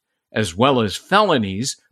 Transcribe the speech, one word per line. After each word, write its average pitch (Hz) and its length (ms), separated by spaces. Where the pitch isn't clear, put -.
as 98 240
well 127 260
as 101 140
felonies 135 840